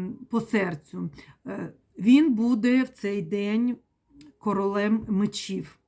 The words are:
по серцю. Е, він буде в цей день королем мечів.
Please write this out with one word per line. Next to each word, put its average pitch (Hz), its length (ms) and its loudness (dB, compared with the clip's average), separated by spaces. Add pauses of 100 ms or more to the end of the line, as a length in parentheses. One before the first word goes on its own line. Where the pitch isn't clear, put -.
(300)
по 226 100 0
серцю. 180 720 -4 (360)
Е, 185 260 -10 (260)
він 254 360 6
буде 240 480 2
в 254 60 -4
цей 202 340 -6
день 208 540 -2 (640)
королем 202 720 0
мечів. 196 800 -4